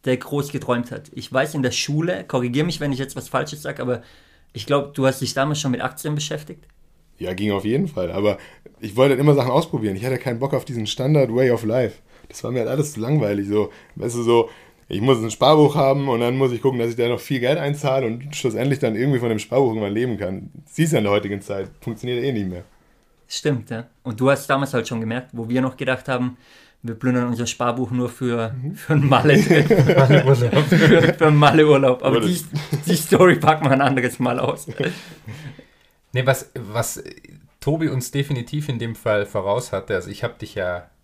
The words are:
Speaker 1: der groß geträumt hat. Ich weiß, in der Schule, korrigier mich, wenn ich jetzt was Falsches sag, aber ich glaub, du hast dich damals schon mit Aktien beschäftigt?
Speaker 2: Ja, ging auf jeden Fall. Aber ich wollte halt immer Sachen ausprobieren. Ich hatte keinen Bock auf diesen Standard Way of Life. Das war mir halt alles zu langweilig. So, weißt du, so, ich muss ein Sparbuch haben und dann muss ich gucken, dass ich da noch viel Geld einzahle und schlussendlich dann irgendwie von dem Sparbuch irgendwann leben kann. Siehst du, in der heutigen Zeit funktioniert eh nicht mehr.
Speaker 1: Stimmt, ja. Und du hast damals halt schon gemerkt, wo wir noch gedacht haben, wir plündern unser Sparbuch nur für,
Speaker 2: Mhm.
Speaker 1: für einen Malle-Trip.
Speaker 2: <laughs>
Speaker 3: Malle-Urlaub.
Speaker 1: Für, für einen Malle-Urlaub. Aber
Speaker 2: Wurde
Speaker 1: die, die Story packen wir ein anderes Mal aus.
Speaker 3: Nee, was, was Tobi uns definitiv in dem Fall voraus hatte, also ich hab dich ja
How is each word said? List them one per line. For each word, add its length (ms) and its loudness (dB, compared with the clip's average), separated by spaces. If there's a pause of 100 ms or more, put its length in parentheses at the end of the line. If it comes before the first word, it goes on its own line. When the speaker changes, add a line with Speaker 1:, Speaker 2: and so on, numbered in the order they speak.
Speaker 1:
der 140 0
groß 340 -6
geträumt 400 -4
hat. 220 -14
Ich 180 -14
weiß, 220 -2
in 80 -2
der 80 0
Schule, 540 -4
korrigier 400 -2
mich, 160 -6
wenn 120 -4
ich 60 -6
jetzt 180 -8
was 120 -12
Falsches 340 -6
sag, 180 -10
aber 220 -4 (500)
ich 140 -12
glaub, 280 -2
du 120 0
hast 140 0
dich 140 -6
damals 260 -2
schon 100 -2
mit 120 -2
Aktien 320 -6
beschäftigt? 520 -10 (520)
Speaker 2:
Ja, 140 -8
ging 200 -2
auf 120 -2
jeden 240 -2
Fall. 240 -6
Aber 260 0 (420)
ich 160 -12
wollte 160 6
halt 80 0
immer 140 6
Sachen 160 2
ausprobieren. 460 0
Ich 80 -10
hatte 140 -2
keinen 220 -6
Bock 120 -2
auf 120 -2
diesen 220 -6
Standard 480 2
Way 160 4
of 140 0
Life. 320 0 (320)
Das 160 -16
war 60 -6
mir 100 -2
halt 80 -4
alles 240 -2
zu 80 -10
langweilig. 480 0
So, 220 0 (260)
weißt 200 -6
du, 60 -4
so, 280 4 (360)
ich 140 -6
muss 220 4
ein 80 -6
Sparbuch 460 4
haben 340 2
und 100 0
dann 160 0
muss 160 0
ich 80 -6
gucken, 180 0
dass 120 -2
ich 60 -8
da 120 0
noch 100 -2
viel 220 -4
Geld 160 0
einzahle 500 -2
und 300 -8
schlussendlich 440 -2
dann 160 -2
irgendwie 220 0
von 120 -2
dem 80 -2
Sparbuch 300 0
irgendwann 260 -4
leben 240 -2
kann. 320 -8 (160)
Siehst 260 0
du, 60 2
in 60 0
der 80 2
heutigen 280 -2
Zeit 300 -8 (100)
funktioniert 420 -6
eh 100 -2
nicht 180 -4
mehr. 140 -12 (640)
Speaker 1:
Stimmt, 440 -6
ja. 160 -10 (160)
Und 180 -10
du 100 2
hast 200 0
damals 240 -2
halt 120 -2
schon 140 -6
gemerkt, 320 -6
wo 160 -10
wir 140 0
noch 160 -4
gedacht 300 -4
haben, 280 -4 (460)
wir 140 -8
plündern 320 0
unser 180 -4
Sparbuch 460 -4
nur 180 -2
für, 420 -4 (100)
Speaker 2:
Mhm. 120 -8
Speaker 1:
für 180 -6
einen 160 4
Malle-Trip. 640 6
Speaker 2:
<laughs> 260 6
Speaker 3:
Malle-Urlaub. 680 4
Speaker 1:
Für, 480 6
für 140 2
einen 100 6
Malle-Urlaub. 640 6
Aber 140 2
Speaker 2:
Wurde 120 2
Speaker 1:
die, 140 -2 (440)
die 100 2
Story 400 6
packen 280 2
wir 80 2
ein 80 4
anderes 380 0
Mal 200 0
aus. 280 -4 (1500)
Speaker 3:
Nee, 140 -2
was, 280 0
was 480 -6 (580)
Tobi 280 -2
uns 220 -4
definitiv 580 -4
in 100 -6
dem 160 -6
Fall 320 0
voraus 460 -4
hatte, 220 -4
also 160 -4
ich 120 -10
hab 160 -8
dich 160 -14
ja 360 -6 (140)